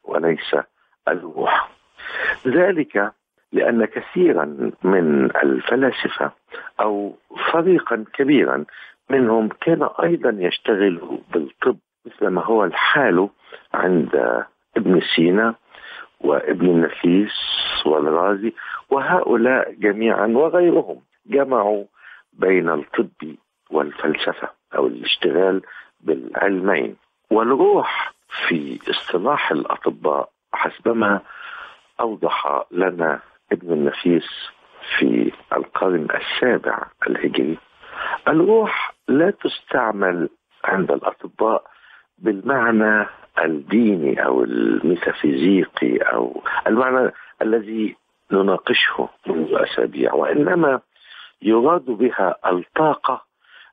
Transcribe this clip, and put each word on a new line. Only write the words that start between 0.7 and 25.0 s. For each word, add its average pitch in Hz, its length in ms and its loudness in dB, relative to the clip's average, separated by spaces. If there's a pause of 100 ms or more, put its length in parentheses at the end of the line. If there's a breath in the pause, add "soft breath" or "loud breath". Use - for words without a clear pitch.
الروح، 80 600 -2 (800 loud breath)
ذلك 139 640 2 (400)
لأن 110 340 2
كثيرا 104 880 0 (120)
من 82 420 4
الفلاسفة 71 1040 0 (480 loud breath)
أو 101 360 -2 (360)
فريقا 160 640 2
كبيرا 90 520 2 (440 loud breath)
منهم 113 400 2 (120)
كان 156 280 2 (140)
أيضا 135 360 0
يشتغل 92 800 0 (140)
بالطب، - 440 -2 (280)
مثل - 220 -4
ما 90 160 -2
هو 110 200 2
الحال 98 680 2 (440 loud breath)
عند 64 680 0 (340)
ابن 90 240 4 (140)
سينا 98 400 2 (640 loud breath)
وابن 76 440 0
النفيس 87 680 2 (520)
والرازي، 85 680 0 (360 loud breath)
وهؤلاء 131 840 0
جميعا 104 540 0
وغيرهم 147 760 2 (240)
جمعوا 110 580 0 (500 loud breath)
بين 92 360 2
الطب 78 640 -4 (360)
والفلسفة 76 800 -4 (260)
أو 69 120 2
الاشتغال 85 720 0 (400 loud breath)